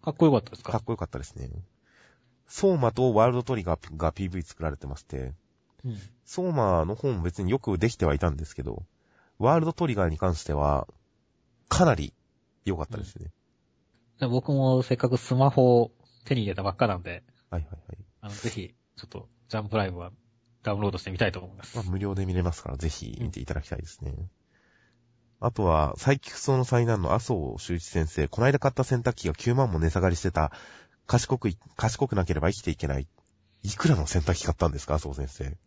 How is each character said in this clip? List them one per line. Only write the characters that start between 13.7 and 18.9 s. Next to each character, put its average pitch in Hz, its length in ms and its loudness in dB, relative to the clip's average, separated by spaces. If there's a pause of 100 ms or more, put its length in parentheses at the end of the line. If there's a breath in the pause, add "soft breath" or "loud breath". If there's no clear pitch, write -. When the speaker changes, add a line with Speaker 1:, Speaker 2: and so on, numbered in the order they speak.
Speaker 1:
じ 139 60 -2
ゃ - 20 -2
あ - 40 0
僕 127 220 0
も 131 300 4
せ 127 120 0
っ - 20 -4
か 120 140 2
く 123 80 2
ス - 160 -2
マ 135 160 6
ホ 123 320 6
を 113 100 -2 (320)
手 143 100 0
に 120 80 0
入 101 60 -2
れ 92 60 -4
た 95 80 -6
ば 98 80 0
っ 95 60 -6
か 123 100 4
な 101 100 0
ん 87 60 -10
で、 87 200 -12 (280)
Speaker 2:
は 92 80 -4
い 80 40 -4
は 76 60 -8
い - 20 -18
は 80 240 -16
い。 - 40 -20 (240)
Speaker 1:
あ 104 60 -14
の、 101 60 -14
ぜ 110 140 -6
ひ、 98 260 -10 (220)